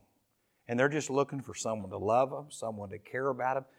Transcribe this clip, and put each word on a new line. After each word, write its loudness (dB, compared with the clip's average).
And 0
they're 6
just -2
looking 2
for -12
someone -4
to -6
love 4
them, -8
someone -8
to -10
care -2
about 0
them, -2